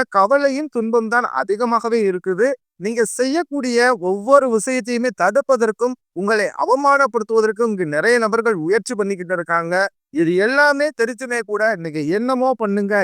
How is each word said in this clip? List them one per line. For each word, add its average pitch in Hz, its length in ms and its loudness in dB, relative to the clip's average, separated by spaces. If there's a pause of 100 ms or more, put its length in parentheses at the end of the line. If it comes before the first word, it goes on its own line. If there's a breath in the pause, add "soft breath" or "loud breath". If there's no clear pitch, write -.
கவலையும் 277 600 2
துன்பம் 226 380 -2
தான் 233 240 0
அதிகமாகவே 226 680 -2
இருக்குது. 185 440 0 (320)
நீங்க 226 300 -4
செய்யக்கூடிய 262 680 -2 (220)
ஒவ்வொரு 202 500 4
விஷயத்தையுமே 240 680 -2
தடுப்பதற்கும் 226 800 0 (180)
உங்களை 202 320 0 (120)
அவமானப்படுத்துவதற்கும் 226 1120 2
இங்கு 185 140 -2
நிறைய 160 340 2
நபர்கள் 226 380 0
முயற்சி 190 380 -2
பண்ணிக்கிட்டு 190 400 -4
இருக்காங்க. 170 400 -2 (360)
இது 165 240 0
எல்லாமே 277 540 2
தெரிஞ்சுமே 240 520 -4
கூட, 208 220 -4 (120)
"நீங்க 165 340 -6
என்னமோ 247 440 0
பண்ணுங்க, 208 500 -2